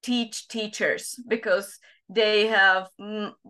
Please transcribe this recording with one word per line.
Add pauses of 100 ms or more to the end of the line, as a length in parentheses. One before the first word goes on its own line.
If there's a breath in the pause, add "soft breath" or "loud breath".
teach
teachers
because (300 soft breath)
they
have (100)
m-, (160)